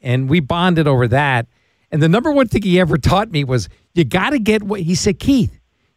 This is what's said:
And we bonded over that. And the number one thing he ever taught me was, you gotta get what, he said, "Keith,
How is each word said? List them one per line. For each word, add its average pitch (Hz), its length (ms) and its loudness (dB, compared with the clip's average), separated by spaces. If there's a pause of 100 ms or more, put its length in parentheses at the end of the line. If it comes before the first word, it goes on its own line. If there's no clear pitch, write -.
And 127 260 -2
we 165 120 2
bonded 170 480 0
over 127 200 2
that. 131 380 0 (460)
And 151 100 0
the 165 60 4
number 240 240 2
one 277 160 2
thing - 140 -2
he 180 180 2
ever 170 180 0
taught 196 320 0
me 147 140 -2
was, 123 240 -4 (240)
you 170 120 2
gotta 214 360 -2
get 214 240 0
what, 202 160 -6
he 170 160 -2
said, - 240 -2
"Keith, - 400 0 (360)